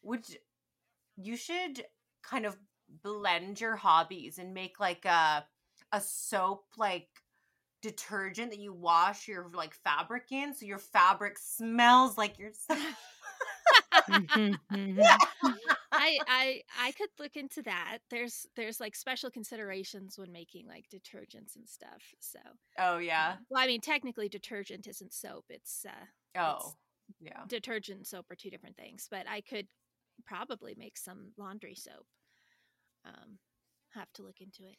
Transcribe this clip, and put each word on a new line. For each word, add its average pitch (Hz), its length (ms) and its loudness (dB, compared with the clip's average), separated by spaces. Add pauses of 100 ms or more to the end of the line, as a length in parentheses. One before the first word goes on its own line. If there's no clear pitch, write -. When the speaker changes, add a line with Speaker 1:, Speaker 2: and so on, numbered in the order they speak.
Speaker 1:
Would 226 260 -8
y-, 175 80 -18 (800)
you 202 200 -10
should 330 500 -8 (360)
kind 226 240 -6
of 202 120 -8 (300)
blend 196 720 -4
your 220 160 -2
hobbies 165 640 2
and 185 160 -14
make, 185 260 -10
like, 175 240 -2
a, 160 420 4 (460)
a 202 80 0
soap, 196 680 -4 (120)
like, 190 320 -2 (720)
detergent 208 720 -8
that 202 80 -14
you 202 140 -12
wash 175 540 4
your, 180 260 -10
like, 160 200 -6
fabric 175 580 -4
in 277 220 -6
so 220 120 -14
your 202 120 -8
fabric 196 600 4
smells 240 800 6
like 208 200 -2
yourself. 214 420 -6
<laughs> 294 280 -10 (1000)
Speaker 2:
Mm-hmm, 208 460 4 (200)
mm-hmm. 196 420 8 (760)
Speaker 3:
I, 302 320 4
I, 262 360 2 (160)
I 254 140 -2
could 415 260 -6
look 294 180 -12
into 277 260 -10
that. 190 360 -6 (120)
There's, 240 360 -8 (100)
there's, 226 240 -8
like, 220 140 -10
special 262 360 -8
considerations 196 880 -12
when 185 140 -16
making, 170 340 -20
like, 165 220 -20
detergents 208 680 -20
and 226 120 -20
stuff, - 520 -20
so, - 200 -16 (380)
Speaker 1:
Oh, 180 200 0
yeah? 165 380 -2
Speaker 3:
um, 220 140 -20
well, 262 120 2
I 262 40 2
mean, 240 140 -2
technically 247 480 -4
detergent 202 580 -12
isn't 196 280 -18
soap. - 360 -14
It's, - 360 -14
uh, - 200 -18 (400)
it's 156 280 -4
Speaker 1:
Oh, - 40 -20 (420)
yeah. - 260 -18
Speaker 3:
detergent 214 520 -10
and 185 80 -18
soap 180 240 -16
are 180 60 -18
two 202 140 -16
different - 260 -20
things, - 340 -20
but 190 180 -10
I 208 140 -10
could 202 260 -12 (580)
probably 214 500 -12
make - 220 -18
some 190 400 -18
laundry 202 380 -16
soap. - 300 -20 (960)
Um, - 340 -20 (560)
have - 200 -18
to - 100 -20
look 190 160 -20
into 190 260 -20
it. 190 120 -20